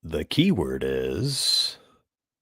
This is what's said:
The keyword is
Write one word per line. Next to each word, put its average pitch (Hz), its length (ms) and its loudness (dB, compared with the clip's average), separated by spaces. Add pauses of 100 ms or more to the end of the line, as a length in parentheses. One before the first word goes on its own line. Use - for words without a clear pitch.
The 80 240 -4
keyword 82 580 0
is 67 920 0 (640)